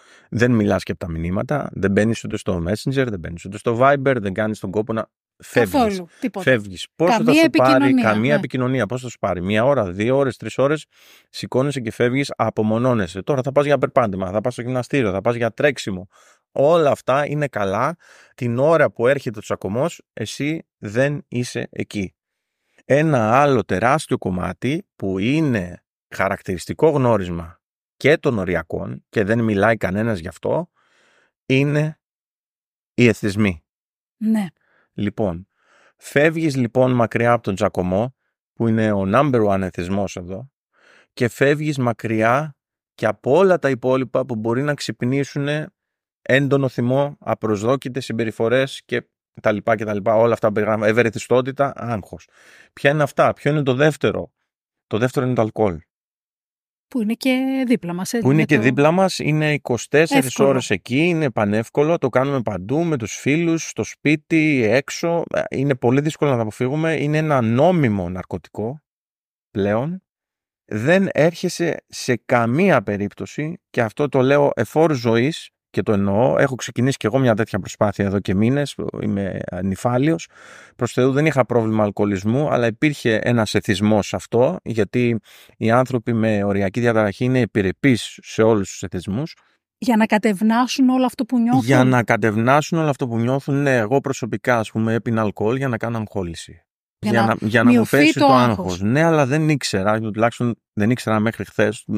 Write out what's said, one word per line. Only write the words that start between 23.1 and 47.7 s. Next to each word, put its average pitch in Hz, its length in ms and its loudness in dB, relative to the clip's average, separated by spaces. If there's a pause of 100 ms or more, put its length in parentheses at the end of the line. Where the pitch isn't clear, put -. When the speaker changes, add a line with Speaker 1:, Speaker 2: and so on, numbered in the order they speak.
Speaker 1:
άλλο 135 240 2
τεράστιο 120 520 0
κομμάτι 92 760 -6
που 95 240 -4
είναι 117 640 -2 (320)
χαρακτηριστικό 95 760 0
γνώρισμα 95 680 -2 (380)
και 151 200 4
των 131 200 0
οριακών, 92 720 -6
και 110 140 0
δεν 113 200 0
μιλάει 110 340 2
κανένας 104 420 -2
γι' 80 80 -12
αυτό, 139 420 -4 (760)
είναι 147 540 0 (920)
οι 120 140 4
εθισμοί. 101 560 0 (540)
Speaker 2:
Ναι. 214 300 -2 (460)
Speaker 1:
Λοιπόν, 101 540 -4 (500)
φεύγεις, 160 580 0
λοιπόν, 127 360 2
μακριά 117 400 0
από 120 120 0
τον 101 120 -2
τσακωμό, 95 600 -2 (380)
που 117 140 -2
είναι 110 240 2
ο 98 140 0
number 120 420 2
one 98 140 0
εθισμός 95 540 -6
εδώ, 95 360 -14 (600)
και 123 140 -2
φεύγεις 147 500 0
μακριά 120 800 -2 (380)
και - 120 -6
από 107 320 -2
όλα 185 220 4
τα 139 100 0
υπόλοιπα 131 560 -2
που 127 100 -6
μπορεί 113 260 -2
να 147 120 -2
ξυπνήσουνε 143 960 -4 (520)
έντονο 135 460 2
θυμό, 131 520 -2
απροσδόκητες 117 840 -2